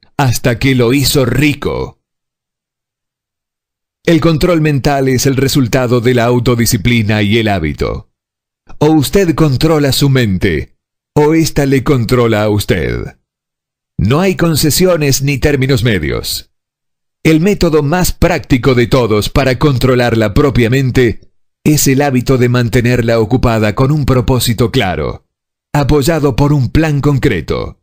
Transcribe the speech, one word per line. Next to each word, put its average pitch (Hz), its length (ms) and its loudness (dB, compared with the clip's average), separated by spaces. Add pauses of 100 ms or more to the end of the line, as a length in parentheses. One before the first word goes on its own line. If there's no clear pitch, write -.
(180)
hasta 123 420 0
que 135 160 0
lo 123 180 2
hizo 135 320 0
rico. 117 760 -4 (2000)
El 165 160 2
control 165 420 0
mental 143 480 0
es 127 160 0
el 135 100 2
resultado 127 680 0
de 127 120 2
la 117 120 2
autodisciplina 117 960 0
y 104 160 0
el 107 100 0
hábito. 73 640 -4 (680)
O 147 120 2
usted 160 440 2
controla 151 560 0
su 143 180 0
mente, 98 680 -2 (360)
o 151 200 2
ésta 160 320 0
le 135 180 0
controla 117 600 0
a 107 60 0
usted. 69 680 -4 (800)
No 123 220 0
hay 190 160 0
concesiones 160 840 0
ni 139 160 -2
términos 135 460 0
medios. 76 680 -4 (720)
El 156 180 2
método 170 420 0
más 165 280 0
práctico 143 600 0
de 120 140 2
todos 107 420 0
para 131 300 -2
controlarla 120 720 0
propiamente 127 960 0 (320)
es 147 240 2
el 135 140 2
hábito 131 380 0
de 123 100 2
mantenerla 120 720 0
ocupada 113 560 0
con 131 160 0
un 151 140 0
propósito 123 680 0
claro, 78 560 -4 (460)
apoyado 143 640 0
por 143 180 2
un 131 180 0
plan 151 300 0
concreto. 101 800 -2